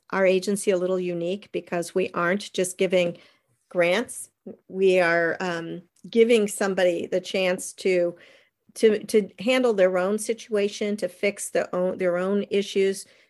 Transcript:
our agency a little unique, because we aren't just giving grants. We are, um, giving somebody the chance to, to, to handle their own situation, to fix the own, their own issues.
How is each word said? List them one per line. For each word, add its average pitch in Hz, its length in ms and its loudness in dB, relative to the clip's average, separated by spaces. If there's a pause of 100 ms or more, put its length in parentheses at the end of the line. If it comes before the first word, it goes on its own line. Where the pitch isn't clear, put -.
(120)
our 190 140 0
agency 190 460 0
a 185 60 4
little 185 240 0
unique, 175 500 -6
because - 420 -6
we 185 200 -2
aren't 180 400 -2
just 180 240 -4
giving 180 400 0 (500)
grants. 185 640 -2 (400)
We 185 320 4
are, 170 400 2
um, 170 400 -8 (280)
giving 226 380 4
somebody 185 580 0
the - 140 -2
chance 185 540 -2
to, 175 420 0 (600)
to, 214 280 2
to 208 260 0 (100)
handle 247 340 2
their 185 240 4
own 190 200 0
situation, 208 800 -4
to 180 120 -4
fix - 400 -4
the - 260 -2
own, 180 220 -2
their 180 200 0
own 196 320 -2
issues. 196 560 -2 (240)